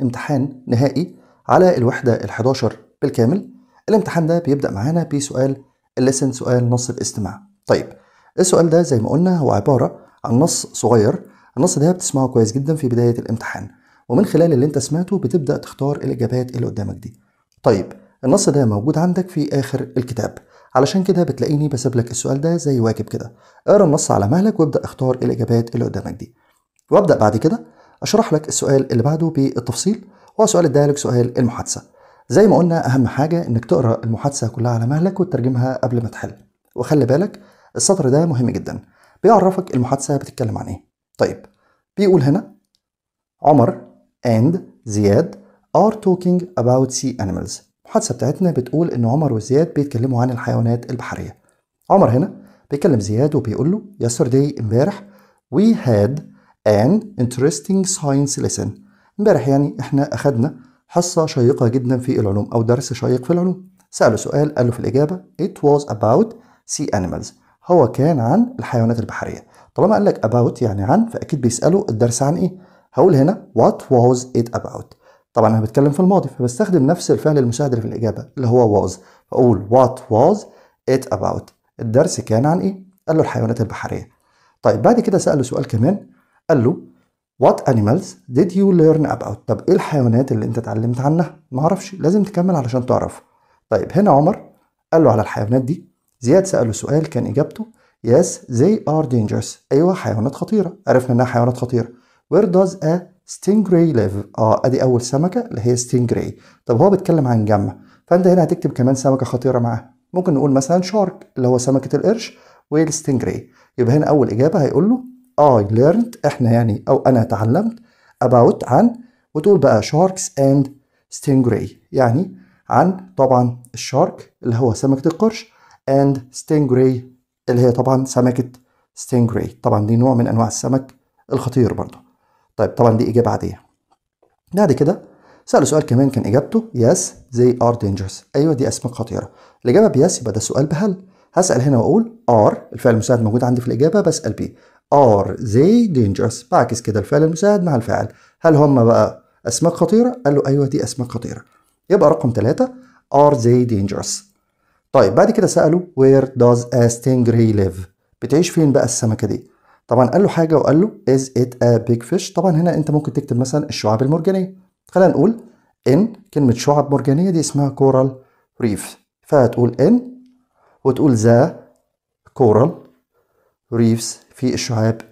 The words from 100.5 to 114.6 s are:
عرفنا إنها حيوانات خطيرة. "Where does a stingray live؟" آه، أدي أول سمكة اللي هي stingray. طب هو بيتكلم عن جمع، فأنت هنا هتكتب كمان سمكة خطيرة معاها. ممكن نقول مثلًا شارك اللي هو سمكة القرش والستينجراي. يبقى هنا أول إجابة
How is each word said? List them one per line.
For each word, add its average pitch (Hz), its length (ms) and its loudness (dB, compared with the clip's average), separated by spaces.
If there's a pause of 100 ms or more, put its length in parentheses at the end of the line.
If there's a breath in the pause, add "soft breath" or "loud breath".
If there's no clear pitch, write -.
عرفنا 123 260 2
إنها 123 120 2
حيوانات 123 320 -2
خطيرة. 117 300 -4 (460 soft breath)
"Where 208 120 4
does 185 260 2
a 165 280 -2 (360)
stingray 180 600 2
live؟" 98 420 -2
آه، 110 280 2
أدي 131 180 2
أول 123 180 2
سمكة 180 400 -2
اللي 120 200 -10
هي 123 160 0
stingray. 117 540 -2 (340 soft breath)
طب 120 160 0
هو 196 80 6
بيتكلم 170 380 0
عن 113 180 2
جمع، 101 320 0 (300 loud breath)
فأنت 180 200 2
هنا 180 160 4
هتكتب 165 280 -2
كمان 131 240 2
سمكة 131 300 0
خطيرة 127 340 -2
معاها. 117 340 -4 (200)
ممكن 180 200 0
نقول 139 180 0
مثلًا 151 300 2
شارك 190 560 -4
اللي 123 100 0
هو 127 100 2
سمكة 135 380 0
القرش 220 420 -2 (340 soft breath)
والستينجراي. 147 800 -2 (280 soft breath)
يبقى 123 200 2
هنا 156 80 2
أول 143 240 2
إجابة 151 320 0